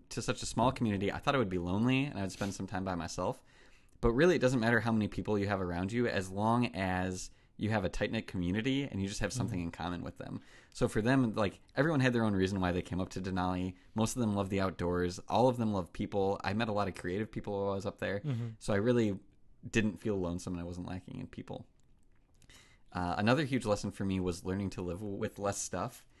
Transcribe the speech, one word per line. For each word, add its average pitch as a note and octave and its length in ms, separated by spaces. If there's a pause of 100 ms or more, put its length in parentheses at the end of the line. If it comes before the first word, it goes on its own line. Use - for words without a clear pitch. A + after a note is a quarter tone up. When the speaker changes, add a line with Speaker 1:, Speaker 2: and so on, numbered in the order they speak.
(100)
Speaker 1:
to A#2+ 120
such B2 200
a - 40
small A#2+ 240
community, G#2 400
I D2 80
thought C#3+ 160
it C3+ 40
would G#2+ 100
be F2+ 100
lonely A2+ 460
and D3 140
I G2 40
would F#2 100
spend G2 220
some F#2+ 120
time F#2+ 180
by F#2 100
myself. F2+ 480 (580)
But A#2 120
really, D#3+ 240
it A2+ 40
doesn't B2+ 200
matter A2+ 200
how A2+ 120
many G#2+ 160
people G2+ 300
you G2 100
have G2 140
around F2+ 300
you, A#2+ 140
as F#2 240
long A2+ 440
as F#2 560 (260)
you G#2+ 140
have G#2+ 140
a F2 40
tight-knit - 380
community A2 640
and G2 100
you G2 80
just G#2 120
have G2+ 120
something A#2 280
Speaker 2:
Mm-hmm. E2+ 80
Speaker 1:
in E2 40
common F2 300
with - 160
them. - 220 (320)
So - 160
for A2+ 120
them, A#2+ 360
like, G2+ 240 (160)
everyone D3 240
had B2+ 120
their A#2 120
own G#2 100
reason F#2+ 260
why F2 120
they F2+ 100
came F2 180
up F#2 100
to F#2+ 100
Denali. F#2 540 (200)
Most A2 220
of B2+ 40
them G#2+ 140
love G2 160
the G2 100
outdoors. F2 680
All A2+ 200
of B2 80
them A2+ 160
love F#2 200
people. G2 520
I F#2+ 80
met A2+ 160
a G#2+ 40
lot G2+ 160
of F2 80
creative G2+ 340
people G#2 280
while G2 140
I G2 40
was F#2+ 100
up F#2+ 120
there. F#2+ 220
Speaker 2:
Mm-hmm. A#2+ 260 (120)
Speaker 1:
So - 160
I - 20
really A2 400 (540)
didn't G#2+ 300
feel G#2 160
lonesome, F2+ 380
and E2+ 60
I F2 40
wasn't F2 240
lacking - 320
in G2 80
people. - 360 (1300)
Uh, F2 260
another B2+ 260
huge B2 220
lesson G#2 240
for G2 140
me F#2+ 160
was F2+ 240
learning F#2+ 260
to G2 120
live F2 160
w-, G2+ 180
with G#2+ 220
less G2+ 220
stuff. - 440 (160)